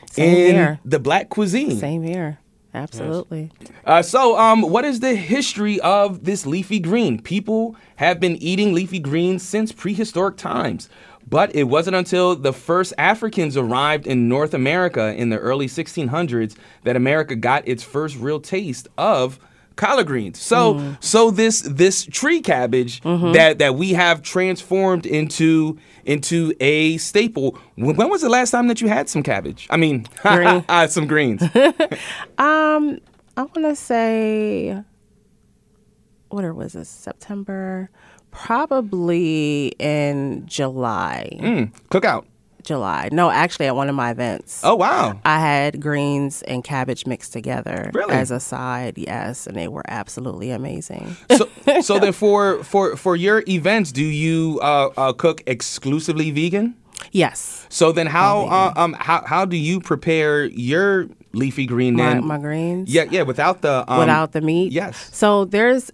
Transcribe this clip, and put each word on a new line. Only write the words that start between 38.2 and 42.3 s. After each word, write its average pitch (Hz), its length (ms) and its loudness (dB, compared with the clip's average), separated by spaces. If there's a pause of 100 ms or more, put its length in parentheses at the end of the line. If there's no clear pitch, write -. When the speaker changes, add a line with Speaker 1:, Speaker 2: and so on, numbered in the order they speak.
Speaker 1:
Probably 175 1400 0 (100)
in 143 680 -2
July. 110 840 -4 (100)
Speaker 2:
Mm, 156 320 0 (180)
cookout. 185 360 0 (360)